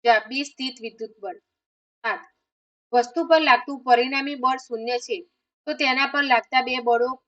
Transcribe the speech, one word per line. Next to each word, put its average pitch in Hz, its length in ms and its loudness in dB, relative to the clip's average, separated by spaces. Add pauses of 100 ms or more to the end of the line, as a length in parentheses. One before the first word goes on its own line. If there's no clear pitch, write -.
જવાબ 220 240 4
બી, 269 160 -4
સ્થિત 262 360 -10
વિદ્યુત 220 400 -12
બળ. 196 180 -12 (640)
આઠ, - 240 -6 (640)
વસ્તુ 247 360 0
પર 320 120 8
લાગતું 277 440 2
પરિણામી 269 500 2
બળ 262 240 -2
શૂન્ય 240 400 -6
છે 226 200 -6 (480)
તો 302 80 -8
તેના 269 320 0
પર 285 160 -2
લાગતા 254 400 0
બે 247 180 -4
બળો? 240 300 2 (180)